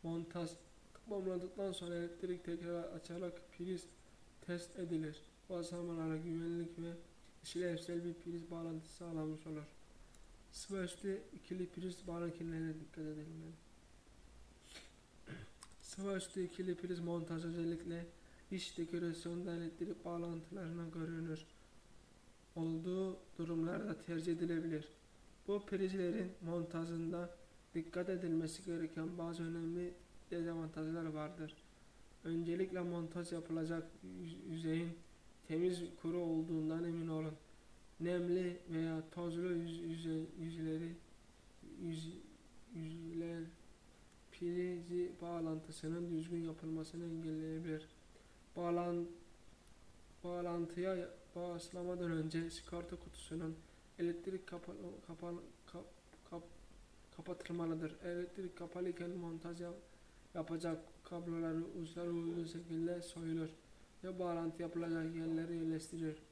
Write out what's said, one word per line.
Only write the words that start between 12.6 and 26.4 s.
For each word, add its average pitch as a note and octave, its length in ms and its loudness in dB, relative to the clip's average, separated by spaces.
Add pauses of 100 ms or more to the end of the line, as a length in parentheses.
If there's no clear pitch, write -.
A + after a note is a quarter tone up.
dikkat D#3 240 -6
edilmeli? D#3+ 500 -6 (2250)
Sıva G3 340 -2
üstü F#3+ 300 0
ikili F3+ 300 2
priz F3 240 2
montaj E3+ 460 4
özellikle E3+ 600 2 (460)
iç F#3 260 0
dekorasyonda E3+ 800 2
elektrik E3+ 500 0
bağlantılarına E3+ 880 0
görünür E3 520 0 (1120)
olduğu F3+ 640 4 (200)
durumlarda E3 640 4
tercih E3+ 320 2
edilebilir. D#3+ 560 4 (580)
Bu G3+ 180 4
prizlerin F#3+ 680 4 (100)